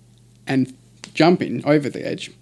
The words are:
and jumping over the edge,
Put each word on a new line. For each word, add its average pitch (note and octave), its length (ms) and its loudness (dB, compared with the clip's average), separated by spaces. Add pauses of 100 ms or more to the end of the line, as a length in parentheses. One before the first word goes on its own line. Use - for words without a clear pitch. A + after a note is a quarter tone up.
(480)
and C3 240 -2 (420)
jumping D#3+ 520 2
over C#3+ 240 2
the - 180 -8
edge, - 240 -8 (100)